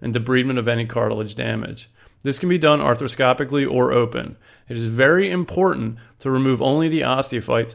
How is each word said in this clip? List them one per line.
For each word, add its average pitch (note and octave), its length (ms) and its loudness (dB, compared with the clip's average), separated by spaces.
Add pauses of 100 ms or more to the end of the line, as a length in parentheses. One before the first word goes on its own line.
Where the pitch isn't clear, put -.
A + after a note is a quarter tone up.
and A#2+ 140 -6
debridement B2+ 440 0
of A#2 100 -2
any A#2 180 -2
cartilage A2 480 -4
damage. A2+ 560 -8 (320)
This C#3 160 -4
can F3+ 100 -2
be F3+ 80 2
done D3+ 240 4
arthroscopically C#3 920 0
or B2+ 220 2
open. A#2+ 460 -2 (320)
It A#2 80 -8
is A#2 80 -4
very D3 440 4
important E3 680 -2 (220)
to C3+ 100 -4
remove C3 320 2
only D3 260 2
the D#3 140 0
osteophytes B2 720 -2